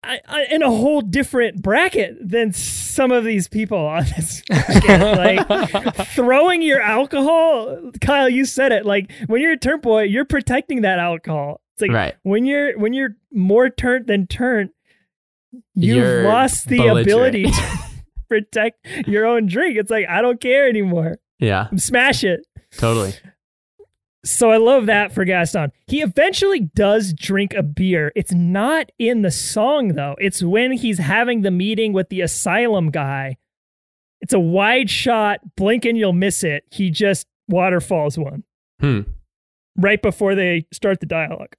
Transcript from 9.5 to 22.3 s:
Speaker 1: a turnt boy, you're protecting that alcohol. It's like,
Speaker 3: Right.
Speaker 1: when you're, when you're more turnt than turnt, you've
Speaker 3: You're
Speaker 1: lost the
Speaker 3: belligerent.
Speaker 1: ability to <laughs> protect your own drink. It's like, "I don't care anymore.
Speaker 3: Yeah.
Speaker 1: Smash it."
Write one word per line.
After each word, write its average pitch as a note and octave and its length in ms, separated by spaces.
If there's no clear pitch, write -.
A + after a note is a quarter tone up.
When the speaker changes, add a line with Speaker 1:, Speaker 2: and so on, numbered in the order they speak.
Speaker 1:
a C#4+ 40
turnt C#4+ 240
boy, A3 220
you're G#3+ 220
protecting C4 560
that F#3+ 180
alcohol. D#3+ 600
It's - 80
like, G3+ 100
Speaker 3:
Right. G#2 320
Speaker 1:
when G#3 220
you're, C#4+ 320
when G#3+ 160
you're C4 220
more G#3+ 360
turnt B3+ 380
than G3+ 200
turnt, A#3 440
you've G3+ 220
Speaker 3:
You're G3 260
Speaker 1:
lost A#3 440
the B3 100
Speaker 3:
belligerent. A3 300
Speaker 1:
ability A3+ 380
to - 320
<laughs> - 260
protect A3 560
your G#3 180
own A3+ 220
drink. A#3+ 300
It's G3+ 140
like, G#3+ 180
"I F3+ 120
don't B3 200
care C4 260
anymore. F3 500
Speaker 3:
Yeah. A2 280
Speaker 1:
Smash B3+ 460
it." F3+ 180